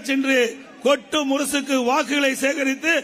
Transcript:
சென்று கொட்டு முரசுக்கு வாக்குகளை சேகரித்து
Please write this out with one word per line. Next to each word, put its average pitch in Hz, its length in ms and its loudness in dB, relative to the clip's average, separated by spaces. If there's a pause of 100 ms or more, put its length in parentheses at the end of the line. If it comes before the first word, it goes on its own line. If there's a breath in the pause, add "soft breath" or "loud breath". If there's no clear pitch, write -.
சென்று 269 280 2 (460)
கொட்டு 285 360 0 (100)
முரசுக்கு 277 540 0
வாக்குகளை 269 520 0
சேகரித்து 269 580 0 (100)